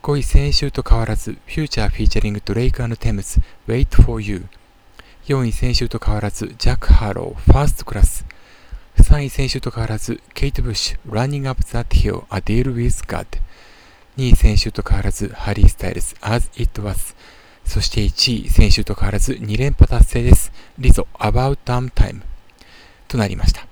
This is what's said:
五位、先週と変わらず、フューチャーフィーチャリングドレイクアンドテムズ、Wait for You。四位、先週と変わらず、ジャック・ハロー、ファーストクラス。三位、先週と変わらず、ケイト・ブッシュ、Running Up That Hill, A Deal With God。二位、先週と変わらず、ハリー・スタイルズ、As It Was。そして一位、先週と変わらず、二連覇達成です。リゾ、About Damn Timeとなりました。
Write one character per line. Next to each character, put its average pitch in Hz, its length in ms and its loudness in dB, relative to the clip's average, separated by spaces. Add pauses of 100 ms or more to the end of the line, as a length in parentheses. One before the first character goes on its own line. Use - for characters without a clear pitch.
五 147 160 -4
位、 139 60 -4
先 143 320 2
週 143 160 -2
と - 120 -6
変 - 160 4
わ 113 60 0
ら 110 120 -4
ず、 - 160 -8 (120)
フ - 80 -18
ュ 156 120 -4
ー 143 40 -10
チ - 140 -4
ャ - 20 0
ー 98 60 0
フ - 60 -4
ィ 110 100 0
ー - 20 6
チ - 100 0
ャ 104 40 0
リ 107 80 -2
ン - 20 -6
グ 104 100 -8
ド 101 120 -6
レ 117 100 -2
イ 127 80 2
ク - 100 -4
ア 120 40 -6
ン - 20 -6
ド 117 80 -8
テ - 160 -2
ム 98 100 -4
ズ、 - 200 -2 (260)
Wait 117 340 4
for 117 200 2
You。 98 240 -8 (800)
四 135 200 -2
位、 113 60 -2
先 123 220 0
週 117 160 -2
と - 120 -8
変 107 120 0
わ 104 80 -4
ら 104 80 -4
ず、 - 260 -10
ジ - 140 2
ャ - 20 2
ッ - 60 0
ク・ - 160 6
ハ 104 180 2
ロ 85 240 -8
ー、 - 60 -14
フ - 80 4
ァ 139 140 6
ー 143 40 2
ス - 60 0
ト - 100 -12
ク - 80 -10
ラ 107 100 2
ス。 - 220 0 (760)
三 147 240 6
位、 - 20 -6
先 131 220 -4
週 135 100 -6
と 123 100 -8
変 117 120 -8
わ 110 40 -4
ら 110 120 -6
ず、 - 240 -8 (100)
ケ - 140 -2
イ 139 60 -2
ト・ - 100 -2
ブ 123 80 -2
ッ 104 40 -4
シ - 200 -6
ュ、 - 180 -10
Running 135 380 -4
Up 127 120 -2
That - 260 -4
Hill, - 420 0
A 101 100 -6
Deal 123 340 -2
With 117 320 -4
God。 - 200 -8 (920)
二 131 140 0
位、 113 40 8
先 107 220 4
週 107 160 0
と 101 100 -8
変 - 140 0
わ 101 60 -2
ら 98 80 0
ず、 - 240 -6
ハ - 180 -6
リ 104 120 -4
ー・ 95 40 8
ス - 60 0
タ 92 160 -6
イ 87 40 -8
ル 90 60 -8
ズ、 - 220 -10
As 117 340 -4
It - 240 -4
Was。 - 340 -6 (520)
そ - 160 -4
し - 80 -4
て - 100 -4
一 - 460 -4
位、 - 20 -10
先 - 220 6
週 - 120 4
と 104 120 -4
変 - 140 -2
わ - 20 0
ら 101 80 -2
ず、 127 200 -2
二 110 200 -6
連 139 160 0
覇 - 120 6
達 113 200 4
成 - 160 -2
で - 120 6
す。 - 180 2 (260)
リ - 120 4
ゾ、 - 160 6 (120)
About 127 480 0
Damn 123 260 -4
Time 95 300 0 (840)
と - 100 -6
な 107 100 0
り 92 80 -8
ま - 100 0
し - 60 4
た。 - 200 -6